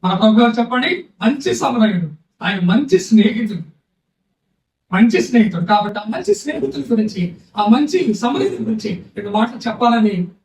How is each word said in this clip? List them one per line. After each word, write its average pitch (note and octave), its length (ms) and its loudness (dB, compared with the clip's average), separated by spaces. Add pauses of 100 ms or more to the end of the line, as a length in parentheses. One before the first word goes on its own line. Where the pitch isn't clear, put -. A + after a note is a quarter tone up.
మన F#3+ 80 0
ప్రభు A3 260 4
గారు A#3 120 4
చెప్పండి, B3+ 520 -2 (180)
మంచి C#4+ 320 0
సమరయుడు. G3+ 560 0 (320)
ఆయన F#3+ 220 -4
మంచి F#3+ 340 2
స్నేహితుడు, G#3 640 2 (1300)
మంచి A3 300 4
స్నేహితుడు. G3+ 420 2
కాబట్టి G#3 360 0
ఆ - 80 -14
మంచి D4+ 260 -2
స్నేహితుల C#4+ 480 -6 (100)
గురించి, F#3 420 -2 (220)
ఆ G#3 100 0
మంచి C#4+ 480 2
సమరయుడి C4 420 -2
గురించి A3 480 -6 (120)
రెండు G3+ 140 -8
మాటలు A3+ 380 -2
చెప్పాలని G#3+ 600 0 (160)